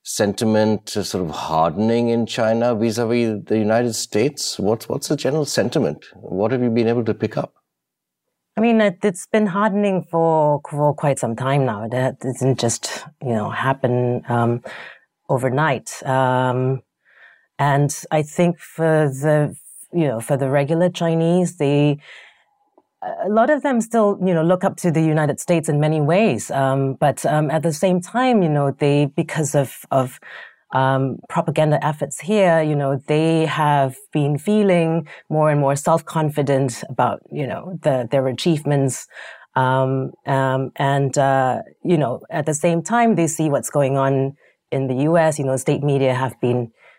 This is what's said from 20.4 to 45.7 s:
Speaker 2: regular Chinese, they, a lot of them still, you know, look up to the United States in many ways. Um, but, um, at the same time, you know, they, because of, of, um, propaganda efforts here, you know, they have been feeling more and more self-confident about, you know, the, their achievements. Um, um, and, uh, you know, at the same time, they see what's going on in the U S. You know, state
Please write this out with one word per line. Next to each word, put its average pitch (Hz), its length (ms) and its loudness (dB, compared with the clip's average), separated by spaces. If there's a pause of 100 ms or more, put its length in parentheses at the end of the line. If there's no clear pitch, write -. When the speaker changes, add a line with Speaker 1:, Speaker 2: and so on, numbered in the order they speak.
Speaker 2:
regular 156 400 2
Chinese, 170 680 0
they, 147 440 2 (1000)
a - 260 -6
lot 226 200 4
of 294 140 2
them 262 180 0
still, 208 420 0
you 180 120 2
know, 160 80 2
look 180 220 2
up 196 140 0
to 175 120 0
the 160 100 2
United 156 380 0
States 170 300 0
in 147 120 0
many 156 200 2
ways. 170 500 2
Um, 135 440 0
but, - 300 0
um, 151 260 2
at 156 120 -2
the 165 100 0
same 180 280 0
time, 240 420 2
you 165 60 2
know, 143 240 2
they, 147 340 2
because 156 480 -4
of, 139 360 -2
of, 131 280 0 (540)
um, 135 460 0 (100)
propaganda 156 560 0
efforts 151 360 -4
here, 175 420 4
you 151 140 0
know, 139 320 -2
they 160 380 2
have 143 500 2 (160)
been 147 260 0
feeling 175 680 2 (200)
more 151 220 2
and 147 100 2
more 139 140 2
self-confident 143 1120 0
about, 123 320 -2 (120)
you 143 140 -6
know, 170 360 -8
the, 131 280 0
their 135 180 2
achievements. 143 800 0 (500)
Um, 131 560 0 (140)
um, 135 500 0
and, 139 420 0
uh, 135 440 2 (220)
you 175 140 2
know, 131 220 -2 (100)
at 156 160 -4
the 160 80 -2
same 165 280 0
time, 226 320 2
they 165 120 2
see 156 220 -2
what's 139 220 -2
going 139 260 2
on 135 400 0 (340)
in 135 160 -2
the 131 160 -2
U 160 160 2
S. 156 220 2
You 139 40 -2
know, 131 120 0
state 139 260 -2